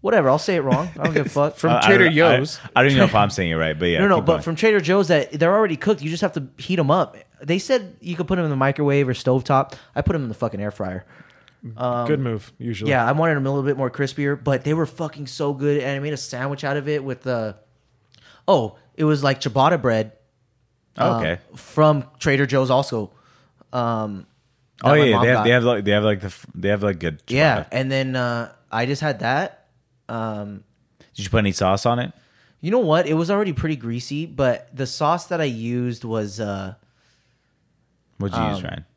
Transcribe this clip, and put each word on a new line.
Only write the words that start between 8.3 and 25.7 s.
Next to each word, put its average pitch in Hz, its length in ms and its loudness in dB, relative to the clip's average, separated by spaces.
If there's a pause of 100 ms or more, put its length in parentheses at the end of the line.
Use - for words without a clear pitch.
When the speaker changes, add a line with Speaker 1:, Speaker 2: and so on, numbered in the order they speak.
Speaker 1:
'em 175 60 0
in 151 60 -2
the 139 60 -2
microwave 139 520 0
or 127 60 0
stovetop. 131 580 0 (220)
I 147 80 -4
put 185 120 0
'em 147 100 -4
in 120 40 -6
the 110 60 -8
fucking 104 260 -6
air 104 120 -6
fryer. 92 340 -8 (720)
Um, 120 280 -4
Speaker 2:
Good 147 140 -2
move, 117 380 -6
usually. 117 320 -6
Speaker 1:
Yeah, 123 160 2
I 123 60 2
wanted 156 260 2
'em 135 80 -2
a - 20 -2
little 139 160 -2
bit 135 140 -2
more 131 120 -2
crispier, 143 540 -4
but 135 200 0
they 147 100 0
were 160 100 0
fucking 147 420 -10
so 143 280 -4
good, 147 260 0
and 135 160 -4
I - 40 -6
made 147 120 -6
a 139 60 -8
sandwich 139 460 -8
out 143 120 -2
of 139 100 -6
it 147 160 -2
with 131 200 -8
the, 113 340 -4 (880)
oh, 123 300 2 (180)
it 156 100 -2
was, 147 200 2
like, 135 160 2
ciabatta 139 400 2
bread. 110 320 0 (840)
Speaker 3:
Oh, - 140 4
Speaker 1:
uh, 117 80 0
Speaker 3:
okay. 87 180 -2 (180)
Speaker 1:
from 151 480 2 (140)
Trader 139 260 2
Joe's 131 240 0
also. 123 420 0 (640)
Um, 110 540 -4 (560)
that 113 80 2
Speaker 3:
Oh 147 80 8
Speaker 1:
my 147 60 6
Speaker 3:
yeah, 117 120 6
Speaker 1:
mom 117 80 4
Speaker 3:
they 117 60 4
have, 127 80 6
Speaker 1:
got. 107 60 2
Speaker 3:
they 117 80 4
have, 123 120 4
like, 117 220 2